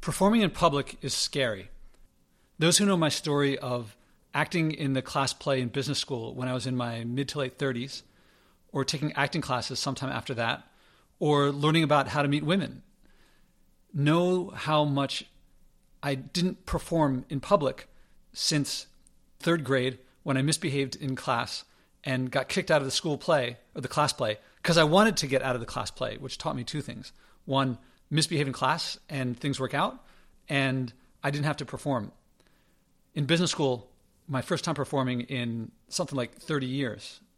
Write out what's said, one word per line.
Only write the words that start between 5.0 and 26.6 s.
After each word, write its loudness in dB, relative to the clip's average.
class -2
play 0
in -2
business -2
school -6
when -6
I -4
was -4
in -2
my -4
mid -4
to -8
late -4
thirties, -4
or 0
taking -2
acting 0
classes -4
sometime -4
after -6
that, -2
or 4
learning 4
about 4
how 0
to 4
meet 2
women, -2
know 4
how 2
much 0
I -2
didn't -2
perform 0
in -4
public 2
since -2
third 2
grade 0
when 2
I 2
misbehaved 0
in -4
class -2
and -2
got -2
kicked 0
out 6
of -4
the -4
school 0
play, 0
or -8
the -8
class 2
play, -2
'cause 4
I 8
wanted 6
to -2
get 2
out 0
of -2
the -8
class -6
play, -6
which -12
taught -4
me -6